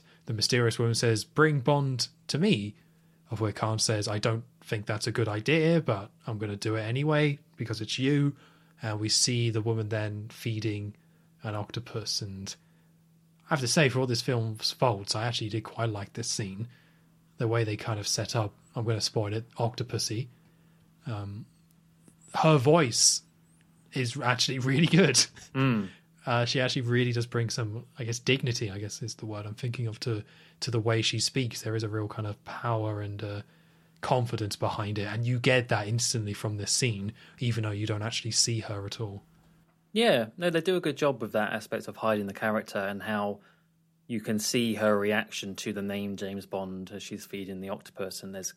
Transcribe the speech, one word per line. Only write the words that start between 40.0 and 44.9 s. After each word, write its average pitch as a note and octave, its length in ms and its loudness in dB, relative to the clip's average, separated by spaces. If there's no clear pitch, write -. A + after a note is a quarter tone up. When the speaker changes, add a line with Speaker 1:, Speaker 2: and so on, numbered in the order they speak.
Speaker 2:
no, F3 120 0
they E3 120 2
do F#3 140 2
a F3 60 2
good D#3 160 0
job C3+ 240 2
with G#2+ 120 -4
that G#2 180 2
aspect G#2+ 360 -6
of G#2 100 -12
hiding G#2+ 300 2
the G2 60 -6
character G#2+ 440 -2
and G2+ 260 -4
how G#2 360 -2
you A2+ 140 -4
can G#2+ 180 -2
see A#2 360 0
her G#2+ 220 4